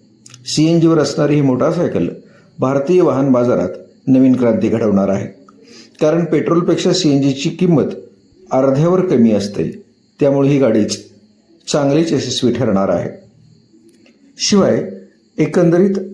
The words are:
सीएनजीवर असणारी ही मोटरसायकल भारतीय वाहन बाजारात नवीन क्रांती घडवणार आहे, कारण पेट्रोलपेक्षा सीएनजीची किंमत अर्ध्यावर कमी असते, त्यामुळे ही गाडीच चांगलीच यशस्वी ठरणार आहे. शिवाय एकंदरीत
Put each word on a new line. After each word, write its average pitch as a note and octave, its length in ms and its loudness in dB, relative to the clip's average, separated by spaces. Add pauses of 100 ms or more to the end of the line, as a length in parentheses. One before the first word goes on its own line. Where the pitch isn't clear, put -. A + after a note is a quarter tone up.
(460)
सीएनजीवर D#3+ 520 2
असणारी D3 360 0
ही D3 60 2
मोटरसायकल C3+ 680 -2 (500)
भारतीय C#3 440 0
वाहन C#3 300 0
बाजारात A#2+ 360 0 (380)
नवीन C3 300 4
क्रांती A2 320 0
घडवणार G2 400 0
आहे, G2 180 -4 (760)
कारण E3 240 0
पेट्रोलपेक्षा E3+ 680 0
सीएनजीची C#3 580 0
किंमत E3 320 2 (680)
अर्ध्यावर C#3 500 2
कमी A#2 320 2
असते, - 520 -4 (360)
त्यामुळे C#3 280 2
ही C#3+ 100 2
गाडीच A2 460 0 (680)
चांगलीच D3 400 0
यशस्वी B2+ 400 -2
ठरणार G#2 360 -2
आहे. F2 220 -2 (1300)
शिवाय D3 520 0 (480)
एकंदरीत F3 560 2 (200)